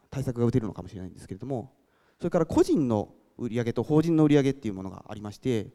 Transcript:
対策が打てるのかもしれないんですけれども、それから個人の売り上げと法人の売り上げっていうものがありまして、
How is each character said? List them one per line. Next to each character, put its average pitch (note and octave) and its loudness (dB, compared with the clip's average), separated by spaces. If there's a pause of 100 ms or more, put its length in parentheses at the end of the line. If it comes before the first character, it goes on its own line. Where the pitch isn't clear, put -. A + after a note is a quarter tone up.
(100)
対 C3+ -6
策 A#2+ -4
が A#2+ 4
打 A2+ 2
て B2+ 4
る A2 -6
の F2+ -6
か F2+ -10
も F#2+ -12
し - -18
れ F#2 -10
な F#2 -10
い F2 -12
ん - -20
で - -20
す - -20
け G2 -10
れ F#2 -16
ど A#2+ -12
も、 C3 -6 (460)
そ - -14
れ F3 -4
か F3 2
ら D#3+ 0
個 D#4+ 2
人 B3 2
の G#2+ -2 (240)
売 A#2+ -6
り A2+ -4
上 A#2+ 0
げ A#2 -2
と - -2
法 D#3 4
人 E3 2
の D#3 6
売 D3+ 6
り D3 8
上 C#3 6
げ C3+ 2
っ C3 -2
て B2 -8
い G2+ -4
う - -6
も F#2+ -10
の F#2+ -10
が F#2+ -18
あ G#2+ -10
り G#2 -12
ま G#2 -10
し - -16
て、 A#2 -2